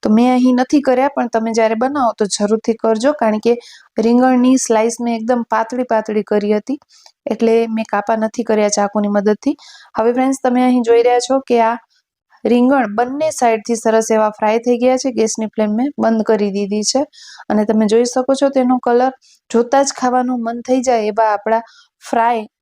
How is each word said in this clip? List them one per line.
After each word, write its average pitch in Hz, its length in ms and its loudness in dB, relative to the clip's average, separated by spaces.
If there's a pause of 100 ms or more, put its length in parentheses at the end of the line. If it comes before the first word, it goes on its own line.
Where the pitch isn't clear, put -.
તો 214 80 -2
મેં 233 200 4
અહીં 254 300 2
નથી 277 260 0
કર્યા, 269 280 2
પણ 247 200 -4
તમે 226 220 -2
જ્યારે 226 260 2
બનાવો 262 360 -2
તો 214 160 0
જરૂરથી 214 460 -2
કરજો, 226 300 0 (100)
કારણ 214 240 0
કે 233 80 2 (540)
રીંગણની 254 580 4
સ્લાઇસ 226 400 0
મેં 240 140 -4
એકદમ 233 240 -2 (100)
પાતળી 240 400 -2
પાતળી 214 380 -2
કરી 208 260 0
હતી 262 220 -6 (540)
એટલે 226 220 0 (220)
મેં 220 160 -4
કાપા 208 260 -2
નથી 220 300 -4
કર્યા 208 280 0
ચાકુની 202 400 -2
મદદથી. 214 380 0 (420)
હવે 233 200 0
ફ્રેન્ડ્સ, 262 280 0
તમે 254 240 2
અહીં 247 200 2
જોઈ 233 200 4
રહ્યા 247 180 2
છો 269 120 0 (100)
કે 240 180 2
આ 233 100 -2 (680)
રીંગણ 240 520 2
બંને 269 320 -2 (100)
સાઈડથી 226 440 0
સરસ 220 340 0
એવા 214 220 2
ફ્રાય 220 260 0
થઈ 247 200 0
ગયા 254 180 2
છે. 262 160 -4
ગેસની 220 360 -2
ફ્લેમ 214 240 -2
મેં 285 140 -2 (100)
બંધ 220 280 0
કરી 208 260 0
દીધી 202 340 -4
છે 269 140 -2 (460)
અને 214 200 2
તમે 214 220 2
જોઈ 240 220 2
શકો 269 260 -2
છો 277 160 2
તેનો 254 320 0
કલર 247 240 2 (380)
જોતાં 240 360 2
જ - 140 -8
ખાવાનું 247 480 -2
મન 240 220 -10
થઈ 254 180 2
જાય 220 240 0
એવા 220 240 2
આપણા 226 260 -2 (460)
ફ્રાય 233 420 0 (100)